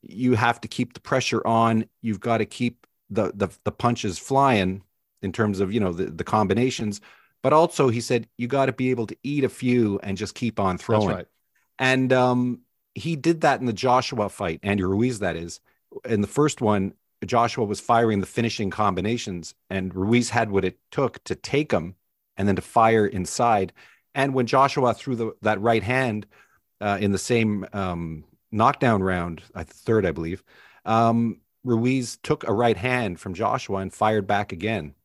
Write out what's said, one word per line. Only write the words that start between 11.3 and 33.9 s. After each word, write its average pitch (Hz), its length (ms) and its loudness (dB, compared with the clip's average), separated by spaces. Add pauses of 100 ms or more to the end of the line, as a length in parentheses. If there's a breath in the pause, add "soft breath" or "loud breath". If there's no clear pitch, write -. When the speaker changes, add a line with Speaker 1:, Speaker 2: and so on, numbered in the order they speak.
Speaker 1:
And, 131 340 2
um, 123 480 2 (340)
he 165 220 -4
did 160 240 0
that 143 200 2
in 127 60 -4
the 117 60 0
Joshua 123 560 0
fight, 82 340 -6
Andy 101 220 0
Ruiz, 107 340 0
that 90 180 -2
is. 85 220 -10 (460)
In 113 160 0
the 98 80 0
first 147 320 0
one, 104 340 0 (320)
Joshua 117 380 0
was 101 160 -4
firing 117 400 2
the 92 60 -4
finishing 110 440 -2
combinations, 98 840 -4 (140)
and 92 260 -4
Ruiz 110 360 2
had 113 200 0
what 95 140 2
it 92 140 -4 (140)
took 131 320 -2
to - 100 -4
take - 380 -2
him 90 240 -2 (400)
and 98 100 0
then 101 100 4
to 90 60 -4
fire 113 440 4
inside. 98 680 0 (420 soft breath)
And 135 180 0
when 131 140 0
Joshua 131 480 2
threw 127 220 -6
the, 113 260 -6
that 107 180 0
right 113 220 2
hand, 117 440 -2 (540 soft breath)
uh, 101 200 0
in 101 120 2
the 95 60 0
same, 107 540 0
um, 85 520 -6 (280)
knockdown 113 500 2
round, 87 400 -2 (140)
I, 82 80 -8
third, 110 420 0
I 82 60 0
believe, 82 320 -8 (400 soft breath)
um, 117 560 2 (240)
Ruiz 123 580 0
took - 240 -2
a 113 60 0
right 113 240 4
hand 120 420 -2
from 95 160 -10
Joshua 104 440 -2
and 95 140 -6